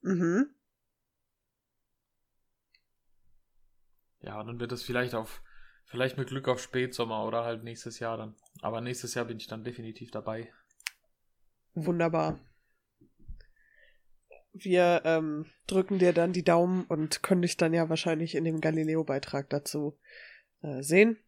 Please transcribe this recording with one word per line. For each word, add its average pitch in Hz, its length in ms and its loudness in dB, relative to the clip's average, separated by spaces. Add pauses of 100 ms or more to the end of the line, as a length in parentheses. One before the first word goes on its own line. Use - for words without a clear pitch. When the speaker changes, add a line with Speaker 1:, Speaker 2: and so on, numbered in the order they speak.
Speaker 1:
Mhm. 180 520 2 (3750)
Speaker 2:
Ja, 104 200 -10
und 107 80 -10
dann 120 120 -10
wird 120 120 -6
das 120 100 -8
vielleicht 123 320 -4
auf, 110 280 -6 (440)
vielleicht 127 320 -2
mit 127 100 -4
Glück 131 200 -4
auf 123 140 0
Spätsommer 120 640 -2
oder 113 200 -2
halt 117 200 -6
nächstes 117 340 -12
Jahr 117 180 -4
dann. 110 180 -12 (280)
Aber 110 180 -4
nächstes 123 340 -8
Jahr 120 100 -2
bin 113 140 -8
ich - 80 -12
dann 110 180 -10
definitiv 117 460 -12
dabei. 110 420 -8 (1200)
Speaker 1:
Wunderbar. 165 640 0 (2250)
Wir, 180 520 4
ähm, 160 420 0 (220)
drücken 190 300 2
dir 180 140 6
dann 170 200 4
die 175 100 -2
Daumen 175 440 4
und 156 360 -2
können 180 200 4
dich 175 140 0
dann 165 160 2
ja 165 160 2
wahrscheinlich 160 460 0
in 160 100 0
dem 160 160 0
Galileo-Beitrag 156 880 0
dazu, 147 480 -4 (640)
äh, 139 200 -6
sehen. 202 340 6 (120)